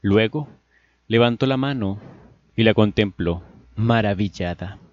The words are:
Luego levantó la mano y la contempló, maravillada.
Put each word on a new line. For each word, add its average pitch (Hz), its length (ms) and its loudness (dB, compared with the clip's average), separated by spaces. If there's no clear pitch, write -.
Luego 110 440 0
levantó 117 400 2
la 131 100 0
mano 120 420 -4
y 117 60 0
la 110 140 4
contempló, 95 680 0
maravillada. 101 1000 -2